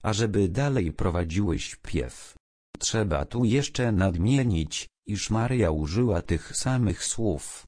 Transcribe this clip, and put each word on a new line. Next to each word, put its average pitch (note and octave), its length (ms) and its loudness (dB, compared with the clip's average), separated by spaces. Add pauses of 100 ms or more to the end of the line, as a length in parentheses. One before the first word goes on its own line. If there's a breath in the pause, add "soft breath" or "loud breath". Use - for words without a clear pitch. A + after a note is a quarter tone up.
ażeby G#2 460 2
dalej A2+ 440 0
prowadziły E2+ 640 0
śpiew. - 760 -6 (440)
Trzeba E2+ 460 0
tu A#2+ 200 0
jeszcze B2 480 2
nadmienić, F#2+ 960 2 (180)
iż G2+ 240 -4
Maria A2+ 400 2
użyła E2+ 520 0
tych - 340 -2
samych B2 480 0
słów, - 640 -4